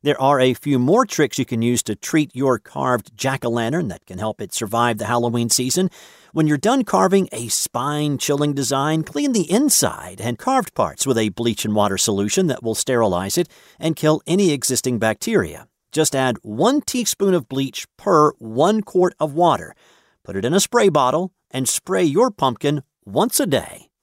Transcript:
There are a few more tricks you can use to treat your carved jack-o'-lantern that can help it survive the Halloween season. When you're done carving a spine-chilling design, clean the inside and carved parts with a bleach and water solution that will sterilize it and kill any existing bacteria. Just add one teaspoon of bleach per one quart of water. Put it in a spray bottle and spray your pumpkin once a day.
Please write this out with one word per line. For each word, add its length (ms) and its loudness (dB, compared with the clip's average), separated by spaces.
There 180 0
are 180 4
a 140 4
few 240 -2
more 300 2
tricks 320 -2
you 60 0
can 180 -4
use 200 0
to 120 -4
treat 400 -2
your 240 2
carved 580 -4
jack-o'-lantern 720 -2
that 160 -14
can 140 -14
help 200 -6
it 140 -10
survive 460 0
the 60 -6
Halloween 440 0
season. 400 0
When 140 2
you're 140 2
done 240 2
carving 480 2
a 160 -8
spine-chilling 1040 -2
design, 480 0
clean 300 -2
the 180 0
inside 720 0
and 160 -4
carved 380 -2
parts 320 -2
with 100 2
a 120 2
bleach 360 -4
and 80 -2
water 240 2
solution 500 0
that 140 -2
will 140 -4
sterilize 600 0
it 140 -2
and 160 -2
kill 320 2
any 240 2
existing 480 -2
bacteria. 680 -2
Just 240 0
add 280 0
one 380 0
teaspoon 520 -2
of 160 0
bleach 380 -6
per 360 4
one 480 0
quart 380 0
of 140 -2
water. 400 0
Put 120 -10
it 100 -2
in 80 0
a 60 2
spray 300 2
bottle 420 0
and 180 -4
spray 360 -2
your 260 2
pumpkin 540 -2
once 340 0
a 80 0
day. 420 -4